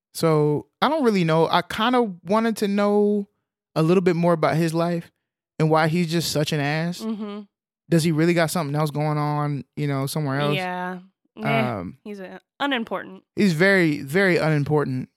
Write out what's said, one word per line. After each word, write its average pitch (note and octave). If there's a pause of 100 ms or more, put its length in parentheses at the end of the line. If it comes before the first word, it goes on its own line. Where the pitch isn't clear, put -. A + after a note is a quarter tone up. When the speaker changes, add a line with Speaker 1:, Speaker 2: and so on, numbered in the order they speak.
(140)
Speaker 1:
So D3+ (160)
I A3
don't D4+
really G#3
know. D#3+
I F3
kinda A#3+ (220)
wanted A3
to G#3
know G#3 (480)
a D#3
little F3
bit F3+
more E3+
about D#3
his E3
life E3+ (480)
and D#3+
why D#3
he's E3
just E3
such D3+
an D#3
ass. D#3+
Speaker 2:
Mm-hmm. G#3 (500)
Speaker 1:
Does D#3+
he E3+
really E3
got E3
something D3
else D3+
going D3+
on, D3 (120)
you D3
know, C#3
somewhere C#3
else? D3
Speaker 2:
Yeah. F3+ (360)
Nah, G#3+
Speaker 1:
Um, F2+
Speaker 2:
he's G#3
a, F#3 (200)
unimportant. A3+ (120)
Speaker 1:
He's G3
very, E3+
very F3
unimportant. C#3+